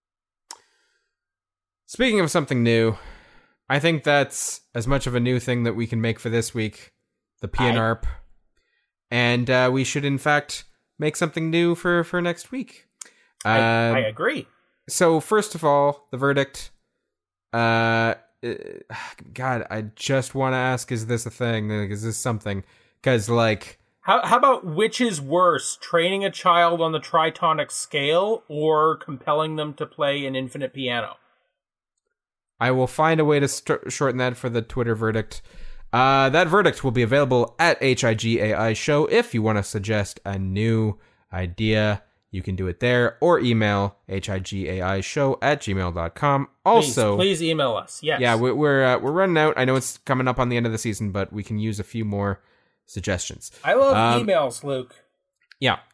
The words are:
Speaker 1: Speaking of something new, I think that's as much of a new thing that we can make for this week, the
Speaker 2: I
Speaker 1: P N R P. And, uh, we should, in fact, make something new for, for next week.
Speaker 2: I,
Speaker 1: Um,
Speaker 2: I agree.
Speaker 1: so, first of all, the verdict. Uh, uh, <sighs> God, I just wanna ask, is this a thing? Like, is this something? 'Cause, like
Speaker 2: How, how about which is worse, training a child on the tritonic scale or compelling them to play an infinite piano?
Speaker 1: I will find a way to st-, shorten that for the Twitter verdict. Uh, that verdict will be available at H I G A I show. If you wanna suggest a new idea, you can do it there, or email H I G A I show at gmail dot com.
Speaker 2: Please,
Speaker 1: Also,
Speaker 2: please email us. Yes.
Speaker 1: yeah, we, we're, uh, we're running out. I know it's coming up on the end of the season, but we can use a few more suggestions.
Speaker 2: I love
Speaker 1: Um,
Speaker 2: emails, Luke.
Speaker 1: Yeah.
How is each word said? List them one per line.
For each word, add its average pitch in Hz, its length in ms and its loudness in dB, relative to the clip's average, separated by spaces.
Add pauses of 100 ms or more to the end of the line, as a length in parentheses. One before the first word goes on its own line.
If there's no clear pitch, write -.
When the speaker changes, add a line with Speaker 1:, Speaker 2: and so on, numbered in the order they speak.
(1900)
Speaker 1:
Speaking 220 340 0
of 165 100 2
something 135 340 0
new, 113 340 2 (720)
I 139 100 0
think 160 240 0
that's - 580 0 (120)
as 113 140 -6
much 135 200 2
of 127 80 -4
a 123 40 2
new 123 200 2
thing 120 240 -2
that 117 120 0
we 113 120 -4
can 113 140 -2
make 113 180 -2
for 117 100 -6
this 113 240 -2
week, 110 380 -6 (500)
the 107 120 -8
Speaker 2:
I - 40 -4
Speaker 1:
P - 80 0
N 117 120 2
R 113 200 2
P. - 100 -4 (1040)
And, 120 380 0
uh, 127 220 4
we 131 120 0
should, 143 220 -4
in 139 120 0
fact, 147 480 -2 (320)
make 151 180 -2
something 160 340 -4
new 170 260 2
for, 175 280 0
for 175 180 -4
next 175 300 -6
week. - 360 -12 (580)
Speaker 2:
I, 110 120 2 (320)
Speaker 1:
Um, 113 60 2
Speaker 2:
I 110 60 0
agree. 151 460 -4 (400)
Speaker 1:
so, 165 320 2
first 208 360 0
of 160 80 -10
all, 143 480 2
the 127 60 -6
verdict. 139 540 0 (840)
Uh, 113 640 2 (280)
uh, 117 100 -4 (360)
<sighs> - 440 -18
God, 127 360 -4
I 110 140 -6 (120)
just 135 400 -2
wanna 131 220 0
ask, 127 340 -2
is 110 160 -4
this 117 180 -2
a 113 60 -10
thing? 113 380 -2
Like, 104 220 -2
is 104 120 -8
this 110 140 -4
something? 104 460 -4 (380)
'Cause, 117 280 0
like 113 500 0 (220)
Speaker 2:
How, 214 240 2
how 214 120 4
about 262 280 2
which 196 360 -2
is 202 200 -2
worse, 160 600 0
training 185 440 0
a 185 60 -2
child 170 500 2
on 165 100 0
the 156 80 -2
tritonic 160 720 0
scale 165 760 -2
or 156 500 2
compelling 156 580 -4
them 151 200 -6
to 151 100 -8
play 143 400 -2
an 131 100 -4
infinite 131 380 -6
piano? 120 420 -4 (1400)
Speaker 1:
I 120 120 2
will 127 160 2
find 160 320 2
a 156 60 4
way 147 140 4
to 139 80 2
st-, - 440 -4
shorten 127 260 -2
that 127 180 -2
for 127 140 -6
the 117 120 -2
Twitter 117 340 -2
verdict. 110 460 -4 (520)
Uh, 135 360 6
that 165 180 4
verdict 170 360 4
will 135 80 0
be 120 100 2
available 123 560 2
at 165 240 4
H 131 220 2
I 117 100 4
G 113 280 0
A 107 120 0
I 110 200 0
show. 147 320 0
If - 280 0
you 117 80 0
wanna 107 220 2
suggest 104 600 -4
a 98 120 -6
new 107 640 0 (320)
idea, 104 720 0 (280)
you 95 120 -8
can 95 120 -6
do 92 120 -4
it 90 120 -6
there, 123 420 2
or 170 180 4
email 104 560 0 (120)
H 98 220 -6
I 95 100 -4
G 92 300 -8
A 92 120 -6
I 95 200 -2
show 135 400 -2
at 143 200 0
gmail 95 340 -4
dot 85 200 -6
com. 139 300 0
Speaker 2:
Please, - 60 -18 (140)
Speaker 1:
Also, 127 500 4
Speaker 2:
please 180 260 0
email 156 340 0
us. - 280 -10
Yes. 147 180 -2
Speaker 1:
yeah, 120 140 4
we, 123 160 2
we're, 139 320 2
uh, 127 160 4
we're 135 140 -2
running 180 240 2
out. 151 200 4
I 127 80 0
know 131 100 2
it's - 240 -4
coming 131 280 -2
up 123 100 -2
on 123 120 0
the 120 80 0
end 117 100 0
of 113 40 -2
the 110 60 -4
season, 107 340 -4
but 98 220 -4
we 104 100 -6
can 107 140 -6
use 107 220 -4
a 107 40 -6
few 113 220 -8
more 101 360 -4 (440)
suggestions. - 640 -6 (120)
Speaker 2:
I 160 100 2
love 269 220 4
Speaker 1:
Um, 233 320 2
Speaker 2:
emails, 156 360 0
Luke. 131 320 -8 (640)
Speaker 1:
Yeah. 127 200 0 (140)